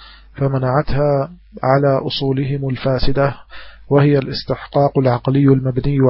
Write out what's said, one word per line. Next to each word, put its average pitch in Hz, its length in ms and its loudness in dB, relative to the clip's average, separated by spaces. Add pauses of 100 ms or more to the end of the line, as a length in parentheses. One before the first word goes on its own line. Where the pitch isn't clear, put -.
(340)
فمنعتها 139 960 -2 (320)
على 135 440 2
أصولهم 135 640 -4
الفاسدة، 131 680 0 (580)
وهي 143 260 4
الاستحقاق 143 800 -4
العقلي 131 460 0
المبني 135 540 0 (120)